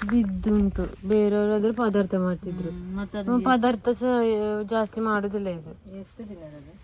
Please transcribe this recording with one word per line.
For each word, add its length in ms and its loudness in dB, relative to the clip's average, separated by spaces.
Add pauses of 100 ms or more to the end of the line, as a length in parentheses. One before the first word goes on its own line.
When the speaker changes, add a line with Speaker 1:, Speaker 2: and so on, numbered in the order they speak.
(100)
Speaker 1:
ಬಿದ್ದುಂಟು. 960 2
ಬೇರೆಯವರಾದ್ರೂ 680 4
ಪದಾರ್ಥ 400 2
ಮಾಡ್ತಿದ್ರು. 560 -2
Speaker 2:
ಹ್ಮ್, 260 -8
ಮತ್ತೆ 220 -6
ಅದು 140 -2
Speaker 1:
ಹ್ಮ್, 120 2
ಪದಾರ್ಥ 440 2
ಸಹ, 200 0
ಆ, 540 0
ಜಾಸ್ತಿ 380 -2
ಮಾಡುದಿಲ್ಲ 480 -2
ಇದು. 520 -10
Speaker 2:
ಎಷ್ಟು 280 -16
ದಿನ 100 -14
ಅದು? 340 -18 (120)